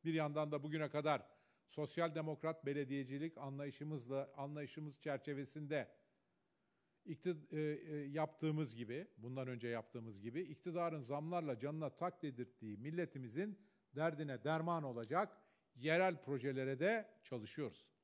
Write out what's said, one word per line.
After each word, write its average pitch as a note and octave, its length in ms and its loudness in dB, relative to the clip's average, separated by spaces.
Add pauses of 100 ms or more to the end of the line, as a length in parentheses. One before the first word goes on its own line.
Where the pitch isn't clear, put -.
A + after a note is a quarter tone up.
Bir D#3+ 100 2
yandan D3+ 380 2
da D3 100 0
bugüne D3+ 260 0
kadar D3 380 4 (400)
sosyal D#3 480 0
demokrat D#3 520 -2
belediyecilik C#3 720 -2
anlayışımızla, C#3 1000 -4
anlayışımız D3 640 -6
çerçevesinde C#3+ 1000 -2 (1040)
ikti-, F3 320 0 (140)
e, D#3 100 -2
e, D3+ 360 0
yaptığımız D3+ 760 0
gibi, A#2+ 420 -4
bundan B2+ 320 -4
önce A#2+ 200 -2
yaptığımız A2+ 520 -4
gibi A#2 200 -4
iktidarın E3 640 -2
zamlarla D3 560 0
canına D3 360 -2
tak F3 280 -2
dedirttiği A#2 540 -6
milletimizin D#3 840 -4 (360)
derdine D3 500 2
derman D#3+ 380 2
olacak C3 540 2 (380)
yerel D#3+ 480 6
projelere C3+ 580 0
de G#3 420 2
çalışıyoruz. B2 640 -6 (180)